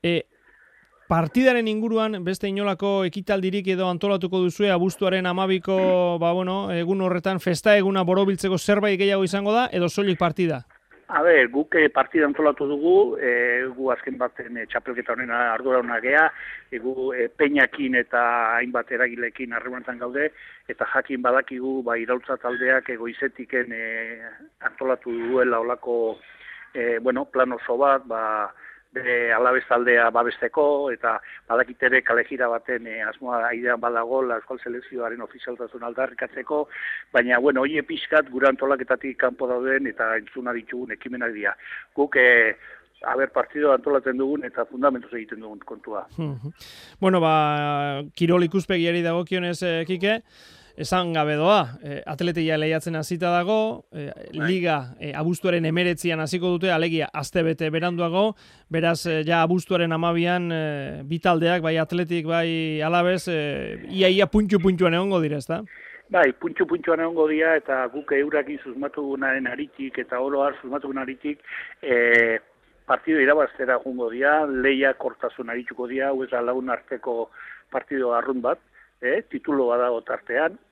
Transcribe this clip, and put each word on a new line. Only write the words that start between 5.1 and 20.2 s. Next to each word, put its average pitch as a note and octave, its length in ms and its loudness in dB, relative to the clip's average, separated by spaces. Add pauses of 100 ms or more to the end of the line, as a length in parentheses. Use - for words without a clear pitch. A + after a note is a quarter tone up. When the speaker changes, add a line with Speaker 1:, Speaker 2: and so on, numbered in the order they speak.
Speaker 1:
hamabiko, F#3 960 2
ba, E3+ 140 2
bueno, F#3 380 -2
egun F3 300 0
horretan F#3 380 0
festa G#3 380 4
eguna G3 260 2
borobiltzeko F#3+ 540 2
zerbait G3+ 420 2
gehiago G3 240 2
izango G3+ 300 0
da, A#3+ 180 2
edo F3 180 0
soilik G3+ 300 0
partida? E3 440 0 (480)
Speaker 2:
A E3 140 0
ber, C#3+ 260 8
guk, D3 240 -2
eh, D3+ 160 6
partida D3 320 2
antolatu D3 460 2
dugu, F3 500 4
eh, B2 460 2 (100)
gu C3 160 -2
azken C3 260 -4
baten, B2 380 -6
eh, A#2 160 -8
txapelketa A#2+ 400 -6
honen A#2+ 240 -4
arduraduna A#2+ 640 0
gea, C#3 220 4 (500)
eh, B2 80 -8
gu, C3 320 -4
eh, B2 160 0
Peñakin C3+ 720 0
eta A#2+ 220 0 (340)
hainbat B2 400 -4
eragilekin A#2+ 560 -4
harremanetan A#2+ 480 -10
gaude, C#3 320 -4 (380)